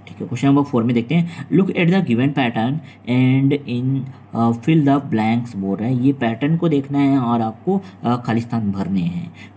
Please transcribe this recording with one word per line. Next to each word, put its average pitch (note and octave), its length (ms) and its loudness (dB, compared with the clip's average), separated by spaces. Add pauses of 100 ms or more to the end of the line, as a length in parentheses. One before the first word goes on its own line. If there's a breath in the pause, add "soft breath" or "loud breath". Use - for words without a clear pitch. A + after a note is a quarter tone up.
ठीक - 140 -14
है, A2 60 -8
क्वेश्चन B2+ 200 -2
नंबर C#3 160 6
फ़ोर A#2+ 200 0
में B2 120 2
देखते A#2 200 0
हैं, - 340 -2
"Look F#3+ 200 4
at F3 180 2
the F#3+ 140 4
given C3 320 0
pattern B2 400 0 (360 loud breath)
and C3 440 4 (160)
in, B2+ 300 -2 (360)
uh, A#2 160 2
fill D#3 320 2
the C#3 140 4 (160)
blanks" A2+ 420 0
बोल F#2+ 220 -2
रहा G#2+ 120 -2
है। B2+ 160 0
ये C#3 80 4
pattern C3+ 440 -2
को E3+ 120 0
देखना C#3 300 0
है C#3 180 4
और A#2+ 240 0
आपको, F3+ 400 -2 (220 loud breath)
अ, A#2+ 120 0
खाली B2 260 -2
स्थान A2+ 300 -4
भरने F#2+ 280 -2
हैं। E2+ 320 -4 (240 loud breath)